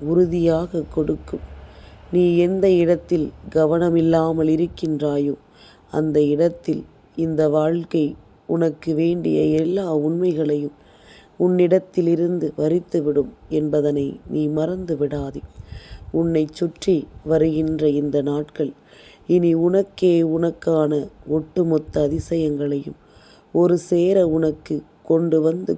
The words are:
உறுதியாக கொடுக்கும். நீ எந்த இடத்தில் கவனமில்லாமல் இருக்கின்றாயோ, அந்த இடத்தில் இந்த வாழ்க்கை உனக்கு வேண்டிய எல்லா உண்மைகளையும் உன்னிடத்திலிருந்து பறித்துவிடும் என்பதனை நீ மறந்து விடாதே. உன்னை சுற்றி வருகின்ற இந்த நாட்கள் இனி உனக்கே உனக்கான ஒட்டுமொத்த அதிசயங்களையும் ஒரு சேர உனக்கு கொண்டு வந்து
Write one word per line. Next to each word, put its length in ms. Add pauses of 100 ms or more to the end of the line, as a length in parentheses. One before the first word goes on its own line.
உறுதியாக 880
கொடுக்கும். 540 (680)
நீ 140 (120)
எந்த 340
இடத்தில் 560 (240)
கவனமில்லாமல் 1000
இருக்கின்றாயோ, 840 (580)
அந்த 300
இடத்தில் 600 (340)
இந்த 320
வாழ்க்கை 560 (440)
உனக்கு 460
வேண்டிய 440 (140)
எல்லா 420
உண்மைகளையும் 800 (680)
உன்னிடத்திலிருந்து 1120
பறித்துவிடும் 760 (180)
என்பதனை 560 (260)
நீ 180
மறந்து 480
விடாதே. 440 (720)
உன்னை 360
சுற்றி 480 (280)
வருகின்ற 680
இந்த 320
நாட்கள் 500 (560)
இனி 260
உனக்கே 600 (100)
உனக்கான 680 (360)
ஒட்டுமொத்த 720
அதிசயங்களையும் 960 (560)
ஒரு 240
சேர 380 (120)
உனக்கு 480 (260)
கொண்டு 380
வந்து 380